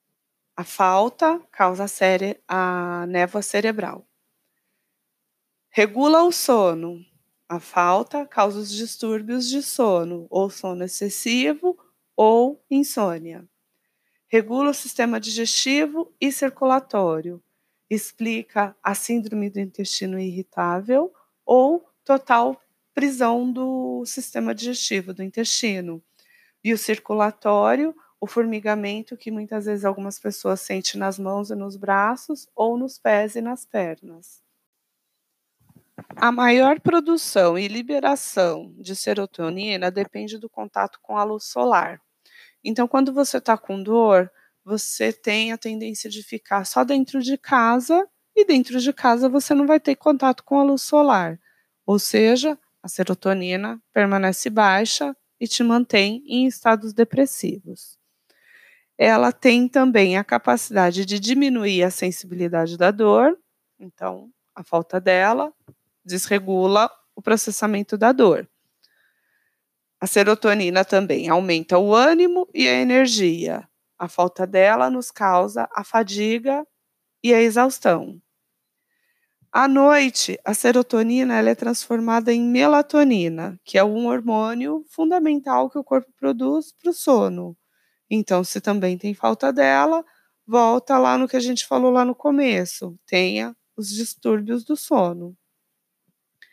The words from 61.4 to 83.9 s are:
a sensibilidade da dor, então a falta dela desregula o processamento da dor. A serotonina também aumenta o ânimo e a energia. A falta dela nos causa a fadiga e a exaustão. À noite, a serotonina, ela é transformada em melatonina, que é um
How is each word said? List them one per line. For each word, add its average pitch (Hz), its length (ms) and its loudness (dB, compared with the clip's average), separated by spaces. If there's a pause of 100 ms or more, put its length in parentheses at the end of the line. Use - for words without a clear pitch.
a 185 80 2
sensibilidade 175 880 -4
da 180 120 4
dor, 220 480 4 (400)
então 185 520 -12 (240)
a 175 80 -18
falta 170 380 -4
dela 202 520 2 (520)
desregula 190 840 0 (240)
o 208 80 -20
processamento 214 760 -2
da 226 140 6
dor. 226 360 2 (1500)
A 190 60 -6
serotonina 202 800 2
também 170 440 0
aumenta 175 500 2
o 208 160 4
ânimo 339 600 4
e 254 140 2
a 247 40 2
energia. 233 960 2 (300)
A 175 80 -8
falta 180 400 -2
dela 202 440 4
nos 254 200 -6
causa 208 640 0
a 202 100 -6
fadiga 226 840 -2 (560)
e 240 100 4
a 226 80 8
exaustão. 233 800 0 (1300)
À 254 160 2
noite, 277 800 4
a 208 80 -2
serotonina, 240 840 2
ela 220 120 4
é 233 40 2
transformada 233 800 -2
em 233 100 0
melatonina, 240 1200 2
que - 140 0
é 190 60 6
um 220 220 0